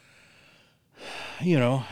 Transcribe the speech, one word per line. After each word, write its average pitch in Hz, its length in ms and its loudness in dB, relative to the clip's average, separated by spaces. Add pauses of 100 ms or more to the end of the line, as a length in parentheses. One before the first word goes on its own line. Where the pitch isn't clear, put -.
(960)
<sighs> - 440 -14
you 170 180 4
know, 123 340 2